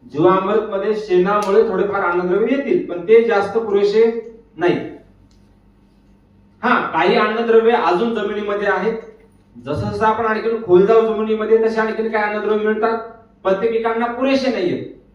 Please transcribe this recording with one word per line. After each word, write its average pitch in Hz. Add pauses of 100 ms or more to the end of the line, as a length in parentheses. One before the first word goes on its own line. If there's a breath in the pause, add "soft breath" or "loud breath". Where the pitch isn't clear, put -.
(140)
जीवामृत 190
मध्ये 196
शेणामुळे 196
थोडेफार 196
अन्नद्रव्य 185
येतील, 233
पण 180
ते 226
जास्त 208
पुरेसे 220 (260)
नाही. 170 (1900)
हा, -
काही 180
अन्नद्रव्य 226
अजून 220
जमिनीमध्ये 202
आहेत. 190 (720)
जसं 151
जसं 208
आपण 220
आणखीन 220
खोल 180
जाऊ 226
जमिनीमध्ये, 220
तसे 220
आणखीन 220
काही 214
अन्नद्रव्य 208
मिळतात, 220 (440)
पण 190
ते 226
पिकांना 226
पुरेसे 254
नाहीयेत. 175 (160)